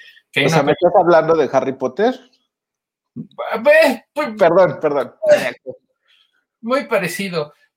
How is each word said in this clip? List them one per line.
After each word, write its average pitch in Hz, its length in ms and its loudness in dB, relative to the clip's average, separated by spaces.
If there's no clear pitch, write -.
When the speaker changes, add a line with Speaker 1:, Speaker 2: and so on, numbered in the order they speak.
Speaker 1:
que 135 80 -4
hay 147 60 0
Speaker 2:
O - 20 0
sea, 160 100 2
Speaker 1:
una 143 60 -2
Speaker 2:
¿me 151 80 0
estás 175 240 0
hablando 165 400 4
de 131 160 0
Harry 131 240 -2
Potter? 196 360 -2
Speaker 1:
A 190 60 -4
ver, 294 440 2
pues 294 140 -6
Speaker 2:
Perdón, 175 440 2
perdón. 143 340 -4
Speaker 1:
Muy 254 280 -4
parecido, 180 640 -4